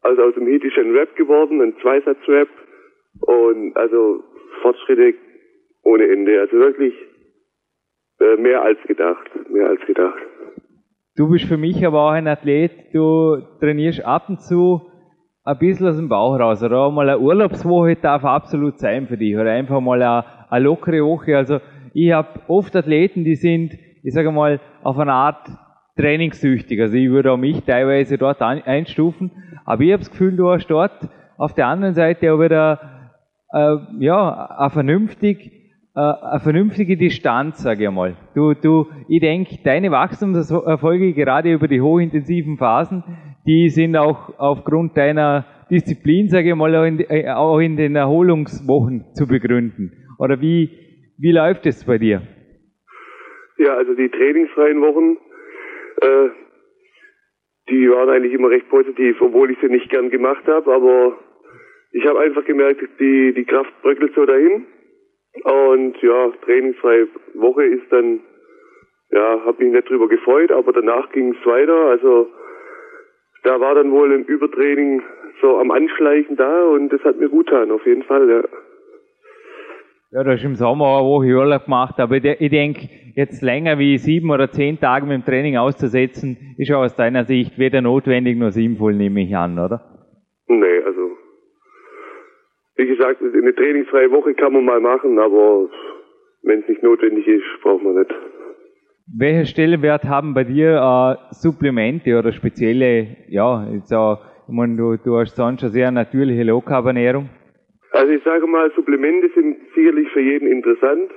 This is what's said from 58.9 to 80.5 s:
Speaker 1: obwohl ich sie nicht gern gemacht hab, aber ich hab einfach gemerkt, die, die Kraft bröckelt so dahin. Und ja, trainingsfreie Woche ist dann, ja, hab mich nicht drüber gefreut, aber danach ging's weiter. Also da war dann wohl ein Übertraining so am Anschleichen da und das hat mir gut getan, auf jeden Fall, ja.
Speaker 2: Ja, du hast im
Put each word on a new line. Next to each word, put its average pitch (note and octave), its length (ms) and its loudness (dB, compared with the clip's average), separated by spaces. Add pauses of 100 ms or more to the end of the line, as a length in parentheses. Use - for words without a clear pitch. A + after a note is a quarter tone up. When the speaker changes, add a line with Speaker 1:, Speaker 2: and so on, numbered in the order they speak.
Speaker 1:
obwohl B2 280 4
ich B2+ 120 -4
sie C3+ 80 0
nicht B2 200 0
gern B2+ 200 -2
gemacht C3 360 -2
hab, D#3 220 0
aber B2+ 500 4 (760)
ich A#2+ 140 -4
hab C#3+ 120 2
einfach D3 280 0
gemerkt, C#3 380 0 (160)
die, C3+ 340 2
die B2 120 -4
Kraft C3+ 260 -2 (100)
bröckelt C#3+ 320 0
so D3 120 2
dahin. D#3+ 420 2 (760)
Und C3 580 2
ja, A#2+ 300 2 (120)
trainingsfreie B2 640 2 (280)
Woche B2+ 300 2
ist B2 260 -2
dann, A#2 280 2 (920)
ja, A2 340 0
hab A#2+ 140 -2
mich B2 120 2
nicht B2 180 0
drüber A#2 200 0
gefreut, C3 420 2
aber B2 220 2
danach A#2+ 380 0
ging's B2 340 -2
weiter. C#3 300 4
Also B2 520 4 (1200)
da C3 120 0
war C#3 160 0
dann C#3 160 2
wohl C#3 220 4
ein C3+ 120 0
Übertraining C#3+ 760 -2 (400)
so C3 160 4
am C3 140 0
Anschleichen D3 640 0
da D3+ 300 0
und C#3+ 260 2
das C#3 120 -2
hat D3+ 140 2
mir C#3+ 120 0
gut D#3+ 180 2
getan, A2+ 240 2
auf A2 140 -2
jeden B2 180 2
Fall, C3+ 260 2
ja. A#2 140 2 (1700)
Speaker 2:
Ja, C3 120 -4
du C3+ 80 0
hast A#2 120 -2
im C#3 120 -6